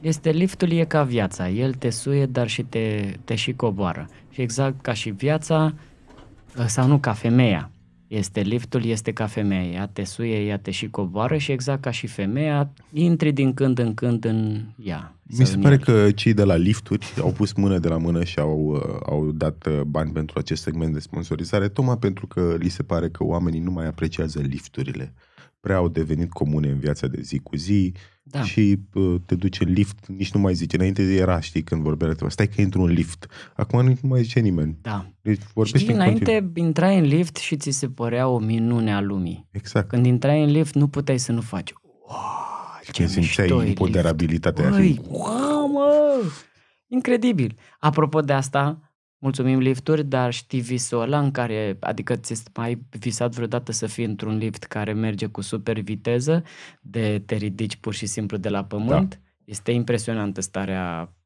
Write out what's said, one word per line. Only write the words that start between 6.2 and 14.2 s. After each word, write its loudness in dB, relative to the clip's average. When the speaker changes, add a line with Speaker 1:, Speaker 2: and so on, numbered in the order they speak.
Speaker 1:
sau 2
nu, 6
ca 0
femeia. 2
Este -2
liftul, -2
este -2
ca -2
femeia. -2
Ea -6
te -8
suie, -2
ea -2
te -8
și -6
coboară -2
și -2
exact -2
ca -4
și -8
femeia, -2
intri 4
din 2
când 2
în 0
când -2